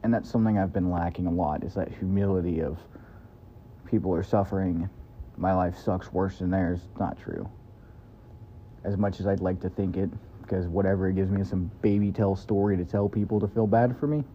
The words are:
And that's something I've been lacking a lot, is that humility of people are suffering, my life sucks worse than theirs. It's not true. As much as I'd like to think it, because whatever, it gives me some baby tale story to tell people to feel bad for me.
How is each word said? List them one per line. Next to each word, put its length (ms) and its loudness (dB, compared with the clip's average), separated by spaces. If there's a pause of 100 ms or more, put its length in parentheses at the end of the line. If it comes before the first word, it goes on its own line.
And 100 4
that's 160 0
something 280 4
I've 160 2
been 160 2
lacking 380 0
a 40 2
lot, 320 0
is 120 -6
that 160 -4
humility 680 2
of 160 -2 (1080)
people 280 0
are 100 0
suffering, 680 0 (480)
my 160 2
life 240 0
sucks 360 -4
worse 260 -2
than 120 0
theirs. 380 0
It's 100 -16
not 200 -2
true. 300 -8 (1300)
As 140 -2
much 220 0
as 80 0
I'd 140 2
like 200 0
to 80 -2
think 280 -2
it, 120 0 (320)
because 260 -2
whatever, 420 2
it 60 2
gives 160 2
me 120 2
some 260 -2 (120)
baby 300 4
tale 240 2
story 420 2
to 80 0
tell 240 0
people 320 0
to 60 0
feel 200 2
bad 320 4
for 80 0
me. 160 0 (100)